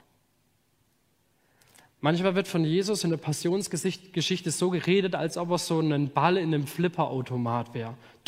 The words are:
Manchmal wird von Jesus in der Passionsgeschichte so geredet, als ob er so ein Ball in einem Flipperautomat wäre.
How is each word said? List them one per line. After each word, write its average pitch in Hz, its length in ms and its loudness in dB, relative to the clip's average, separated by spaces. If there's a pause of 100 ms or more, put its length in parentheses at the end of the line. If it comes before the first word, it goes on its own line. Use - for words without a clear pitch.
(2000)
Manchmal 175 320 2
wird 190 140 0
von 165 180 0
Jesus 185 380 0
in 170 80 2
der 156 60 0
Passionsgeschichte 175 1300 -2
so 180 220 0
geredet, 180 420 2
als 165 240 -4
ob 175 140 -4
er 175 80 2
so 165 200 0
ein 147 300 2
Ball 165 280 4
in 160 180 0
einem 143 100 0
Flipperautomat 127 1080 -2
wäre. 117 180 -8 (340)